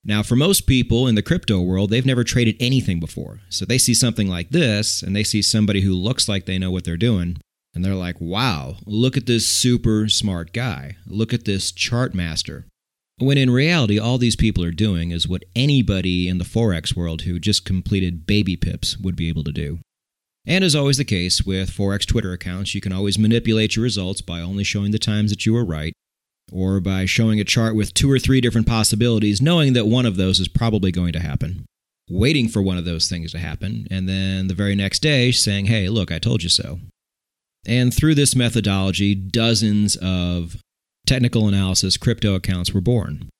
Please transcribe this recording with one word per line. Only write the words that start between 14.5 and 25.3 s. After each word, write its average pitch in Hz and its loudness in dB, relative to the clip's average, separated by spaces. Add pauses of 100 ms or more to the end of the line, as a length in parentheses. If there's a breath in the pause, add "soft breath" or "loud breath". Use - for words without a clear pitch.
are 85 -2
doing 85 0
is 85 -2
what 87 -4 (100)
anybody 95 2
in 90 -2
the 87 -2
Forex 101 -2
world 82 -4
who 87 -4
just 104 -2
completed 90 -2
baby 101 0
pips - -4
would 92 -4
be 82 -2
able 78 -4
to 73 -4
do. 76 -6 (680)
And 185 0
as 160 2
always 139 2
the 139 -2
case 90 0
with 95 -2
Forex 98 -2
Twitter 101 -2
accounts, 90 -8
you 101 -6
can 95 -4
always 95 -2
manipulate 110 2
your 113 0
results 98 -4
by 85 -10
only 98 -4
showing 101 -2
the 107 0
times 107 0
that 101 -4